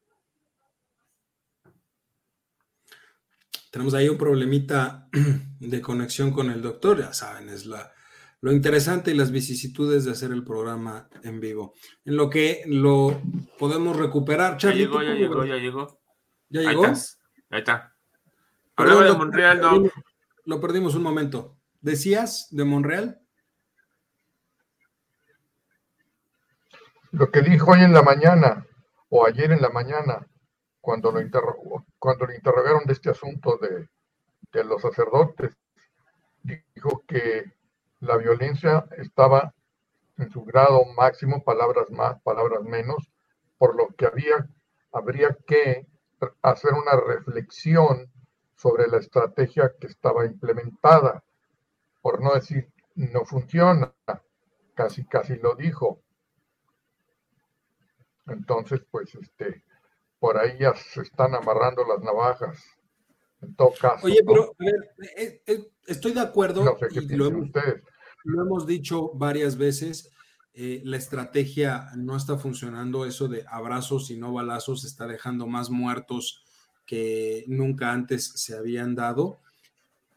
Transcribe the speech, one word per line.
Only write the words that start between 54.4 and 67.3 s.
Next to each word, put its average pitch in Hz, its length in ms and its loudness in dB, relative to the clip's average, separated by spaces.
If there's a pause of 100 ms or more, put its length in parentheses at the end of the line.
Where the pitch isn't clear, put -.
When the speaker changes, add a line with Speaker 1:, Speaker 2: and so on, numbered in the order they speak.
Speaker 3:
casi, - 320 -4
casi 127 300 -4
lo 117 200 -2
dijo. 131 460 -4 (2250)
Entonces, 113 540 -6 (100)
pues, 101 260 -12
este, 101 480 -14 (560)
por 110 180 0
ahí 127 220 -2
ya 139 160 2
se - 260 -16
están 127 320 -2
amarrando 120 500 -2
las 107 180 -2
navajas, 110 600 -4 (800)
en - 160 -18
todo 127 240 4
caso, 127 260 0
Speaker 1:
Oye, 208 180 6
Speaker 3:
¿no? 220 80 4
Speaker 1:
pero, 214 260 4
a 180 60 -8
ver, 202 300 -4 (220)
eh, 220 300 -12
eh, 214 240 -4 (160)
estoy 175 260 -6
de 247 80 -2
acuerdo 196 440 0
Speaker 3:
No 131 140 2
sé 117 100 -4
qué - 120 -6
Speaker 1:
y 143 160 -8
lo 139 140 0